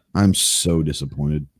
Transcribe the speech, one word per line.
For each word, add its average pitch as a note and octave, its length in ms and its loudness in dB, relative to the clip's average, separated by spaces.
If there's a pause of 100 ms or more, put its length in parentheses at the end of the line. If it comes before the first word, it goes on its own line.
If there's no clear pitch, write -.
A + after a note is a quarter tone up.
(140)
I'm G2 200 4
so - 500 0
disappointed. C#2+ 640 -4 (120)